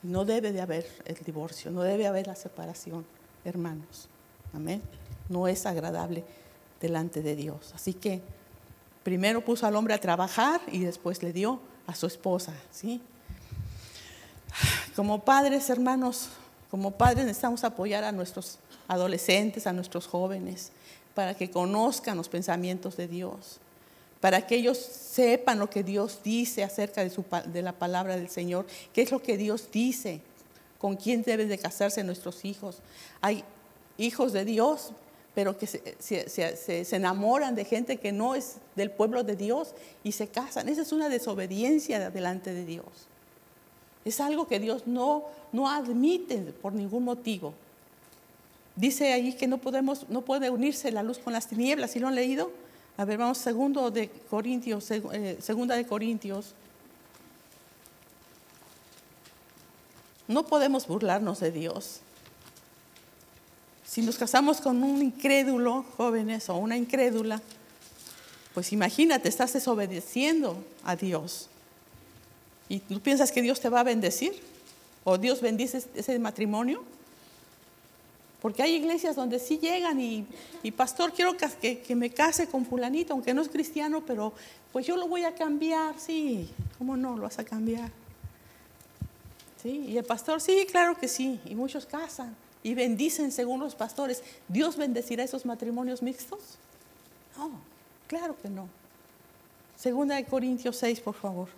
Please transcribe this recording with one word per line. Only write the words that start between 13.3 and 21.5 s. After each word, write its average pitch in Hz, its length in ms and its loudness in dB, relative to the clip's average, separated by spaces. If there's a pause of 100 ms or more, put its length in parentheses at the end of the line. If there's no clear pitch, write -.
Como 208 280 0
padres, 277 480 8
hermanos, 254 580 2 (400)
como 196 220 -2
padres 247 340 6
necesitamos 240 380 -2
apoyar 214 400 0
a 214 80 -2
nuestros 185 480 -6 (280)
adolescentes, 190 760 2
a 185 80 0
nuestros 180 320 -4
jóvenes, 185 680 -4 (440)
para 190 180 0
que 185 160 -4
conozcan 202 680 2